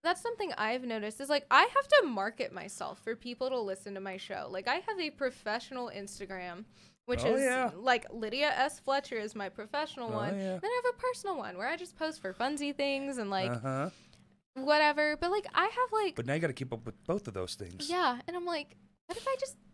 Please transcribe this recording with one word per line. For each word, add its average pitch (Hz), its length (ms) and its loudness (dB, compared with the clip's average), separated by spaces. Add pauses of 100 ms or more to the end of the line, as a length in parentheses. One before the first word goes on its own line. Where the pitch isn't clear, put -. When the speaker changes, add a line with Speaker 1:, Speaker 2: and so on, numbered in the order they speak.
Speaker 1:
that's 349 180 2
something 440 380 -2
I've 240 240 0
noticed 214 360 -4
is, 277 100 -4
like, 285 200 2
I 277 140 10
have 554 240 4
to 571 200 10
market 214 460 -2
myself 185 460 -8
for 226 160 -4
people 240 340 -6
to 254 100 -2
listen 196 360 -6
to 196 40 -8
my 190 180 -6
show. 185 340 -8
Like, 190 160 -4
I 262 80 2
have 381 240 -4
a 311 100 0
professional 247 800 -4
Instagram, 190 760 -10 (420)
which 247 180 0
Speaker 2:
Oh, 226 80 6
Speaker 1:
is, 269 80 4
Speaker 2:
yeah. 254 340 2
Speaker 1:
like, 247 380 2
Lydia 233 420 0
S 294 240 2
Fletcher 269 380 -2
is 214 160 -6
my 202 160 -6
professional 240 640 -4
Speaker 2:
Oh, 220 60 -2
Speaker 1:
one. 202 200 -2
Speaker 2:
yeah. 190 220 -2
Speaker 1:
Then 392 100 -2
I 494 160 2
have 494 80 4
a 494 60 -6
personal 494 380 -2
one 190 200 -6
where 214 100 -2
I 320 100 0
just 349 200 -12
post 311 240 -4
for 185 100 -4
funsy 285 440 -2
things 277 420 0
and, 202 140 -2
like, 190 180 2
Speaker 2:
Uh-huh. 131 400 0 (680)
Speaker 1:
whatever. 302 640 4
But, 349 140 0
like, 403 220 0
I 339 120 6
have, 480 260 0
like, 427 240 0
Speaker 2:
But - 100 -2
now 135 80 0
you 160 60 2
gotta 160 140 0
keep 127 200 -4
up 113 120 -8
with - 200 -10
both 196 220 0
of 107 60 -8
those 92 220 -4
things. 92 340 -8
Speaker 1:
Yeah, 320 380 2
and 339 80 -6
I'm 349 100 -4
like, 320 300 -4 (320)
what - 100 -6
if - 100 -4
I 539 120 2
just 539 160 -4 (180)